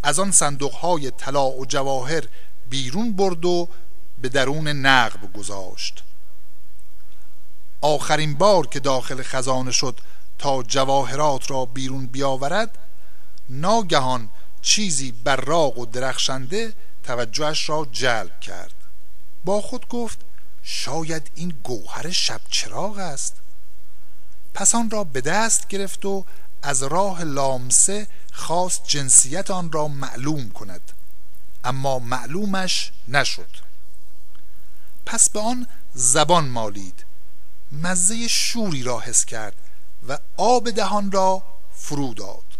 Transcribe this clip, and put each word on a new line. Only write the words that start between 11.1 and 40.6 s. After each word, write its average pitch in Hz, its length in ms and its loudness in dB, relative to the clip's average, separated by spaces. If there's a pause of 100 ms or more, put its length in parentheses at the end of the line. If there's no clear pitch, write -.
را 131 140 0
بیرون 131 400 -2
بیاورد، 139 720 0 (720)
ناگهان 143 800 2 (320)
چیزی 143 500 2
براق 135 680 0
و 120 80 -2
درخشنده 131 880 -2 (300)
توجهش 147 680 0
را 151 220 0
جلب 110 480 0
کرد. 92 320 -2 (760)
با 202 160 2
خود 247 260 -2
گفت: 233 320 0 (440)
«شاید 156 720 0
این 175 180 0 (100)
گوهر 147 480 0
شب 113 380 2
چراغ 196 480 0
است.» 160 360 0 (1200)
پس - 220 2
آن 233 140 0
را 214 140 0
به 131 180 -2
دست 196 460 0
گرفت 196 380 -2
و 196 200 0 (360)
از 139 220 0
راه 170 400 0
لامسه 139 840 2 (260)
خواست 175 500 0
جنسیت 143 680 2
آن 180 200 0
را 156 160 0
معلوم 135 640 0
کند، - 420 0 (720)
اما 135 360 0
معلومش 185 920 0 (160)
نشد. 127 420 0 (1600)
پس - 240 2
به 208 100 0
آن 240 280 0 (260)
زبان 151 540 4
مالید، 101 580 0 (640)
مزه 185 560 0
شوری 190 560 0
را 120 160 0
حس 110 260 0
کرد 107 300 -2 (520)
و 139 100 -2 (200)
آب 233 320 2